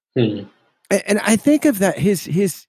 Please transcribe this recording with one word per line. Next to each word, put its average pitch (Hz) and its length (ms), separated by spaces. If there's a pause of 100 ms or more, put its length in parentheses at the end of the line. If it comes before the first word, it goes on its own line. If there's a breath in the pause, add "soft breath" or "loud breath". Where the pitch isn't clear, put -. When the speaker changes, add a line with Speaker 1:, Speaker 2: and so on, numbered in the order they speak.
(180)
Speaker 1:
Hmm. 104 220 (480)
Speaker 2:
A-, - 220
and 208 140
I 208 100
think 285 300
of 233 160
that, 185 180
his, 180 260
his 180 440